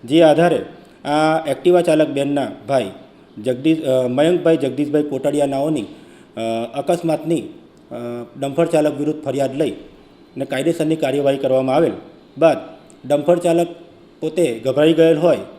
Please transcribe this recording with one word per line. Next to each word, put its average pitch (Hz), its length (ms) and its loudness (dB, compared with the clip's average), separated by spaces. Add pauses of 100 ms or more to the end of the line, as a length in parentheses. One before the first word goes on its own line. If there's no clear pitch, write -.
જે 151 180 4
આધારે 156 440 4 (420)
આ 156 380 0
Activa 175 360 2
ચાલક 156 260 2
બેનના 139 400 -2 (200)
ભાઈ 123 220 0 (540)
જગદીશ, 143 400 0
અ, 127 240 2
મયંકભાઈ 165 480 2
જગદીશભાઈ 147 460 -2
કોટડિયા 143 440 -2
નાઓની, 139 400 -2 (500)
અ, 110 40 -10 (340)
અકસ્માતની, 160 640 -2
અ, - 540 -18 (440)
ડમ્પર 139 280 -2
ચાલક 151 320 0
વિરુદ્ધ 151 260 -4
ફરિયાદ 135 300 -4
લઈ 135 220 -2 (600)
ને 135 80 -6
કાયદેસરની 156 520 -2
કાર્યવાહી 139 400 0
કરવામાં 131 400 0
આવેલ 143 160 2 (460)
બાદ 151 200 4 (460)
ડમ્પર 147 340 2
ચાલક 170 280 0 (540)
પોતે 156 380 -2
ગભરાઈ 139 340 2
ગયેલ 165 260 4
હોય 160 180 2 (220)